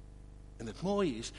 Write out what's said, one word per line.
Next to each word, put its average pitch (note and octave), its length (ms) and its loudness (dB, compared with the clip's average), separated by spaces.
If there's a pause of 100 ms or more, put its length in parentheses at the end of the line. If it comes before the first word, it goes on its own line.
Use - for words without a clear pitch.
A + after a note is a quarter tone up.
(580)
En A2+ 80 -4
het G#2+ 160 -4
mooie F#3+ 340 6
is A#2 240 -4